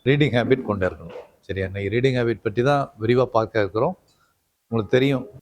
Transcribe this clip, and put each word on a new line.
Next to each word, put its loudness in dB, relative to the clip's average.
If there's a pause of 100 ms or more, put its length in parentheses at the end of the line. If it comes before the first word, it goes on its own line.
ரீடிங் 2
ஹேபிட் 2
கொண்டு -2
இருக்கணும். -12 (260)
சரியா? -6
இன்னைக்கு -4
ரீடிங் 2
ஹேபிட் -2
பற்றி -2
தான் 0
விரிவாக 2
பார்க்க 0
இருக்கிறோம். 0 (680)
உங்களுக்கு 0
தெரியும், 0 (140)